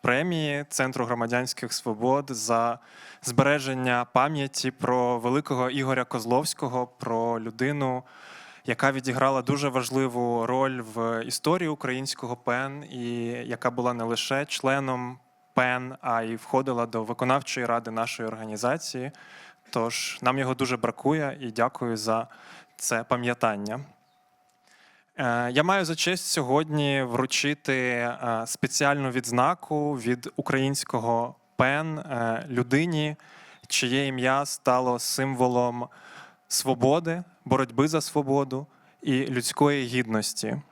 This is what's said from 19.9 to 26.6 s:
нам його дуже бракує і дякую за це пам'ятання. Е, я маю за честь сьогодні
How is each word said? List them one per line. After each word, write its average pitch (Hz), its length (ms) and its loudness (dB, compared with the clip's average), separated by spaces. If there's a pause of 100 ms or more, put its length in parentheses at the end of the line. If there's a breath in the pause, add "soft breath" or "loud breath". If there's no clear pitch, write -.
нам 131 160 2
його 131 160 0
дуже 127 220 0
бракує 139 640 -2
і 123 100 -8
дякую 117 460 0
за 110 300 0 (500 loud breath)
це 120 280 -2
пам'ятання. 120 760 0 (1400 soft breath)
Е, 120 340 0
я 135 120 4
маю 185 220 4
за 160 100 -2
честь 175 320 -2
сьогодні 143 760 2